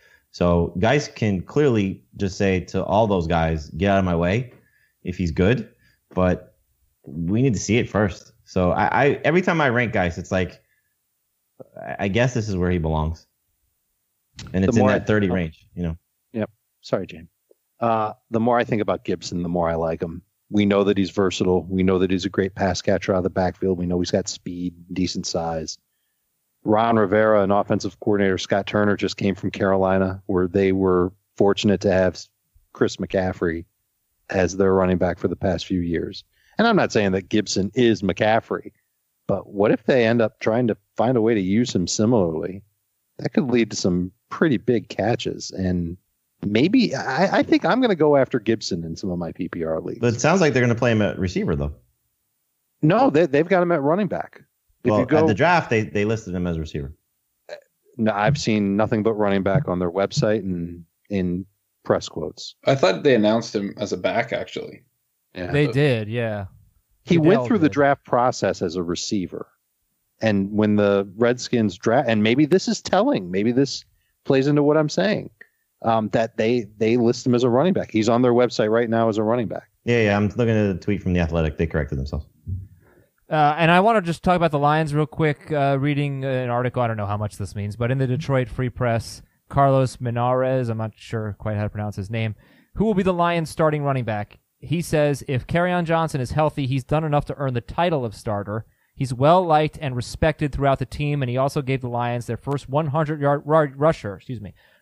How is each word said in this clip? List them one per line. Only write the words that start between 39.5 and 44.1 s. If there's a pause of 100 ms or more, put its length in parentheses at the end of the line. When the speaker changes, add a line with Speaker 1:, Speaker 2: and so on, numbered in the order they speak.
Speaker 2:
if
they
end
up
trying
to (200)
find
a
way
to
use
him
similarly? (560)
That
could
lead
to
some (160)